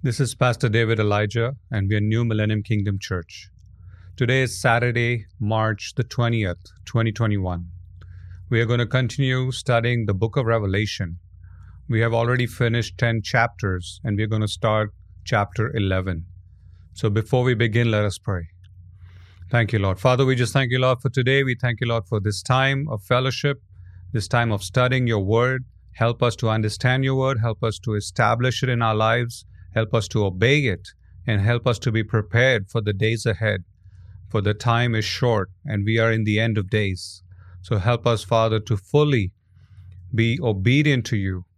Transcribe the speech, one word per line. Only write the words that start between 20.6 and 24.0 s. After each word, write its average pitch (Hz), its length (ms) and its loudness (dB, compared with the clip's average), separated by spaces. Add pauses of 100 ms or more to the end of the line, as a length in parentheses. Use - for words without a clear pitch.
you, 127 80 0
Lord, 127 220 2
for 139 80 -2
today. 131 340 2
We 127 160 -2
thank 117 220 -4
you, 123 60 -2
Lord, 117 200 -2
for 107 140 -2
this 101 220 -2
time 135 480 2
of 107 120 -8
fellowship, 131 600 -2 (500)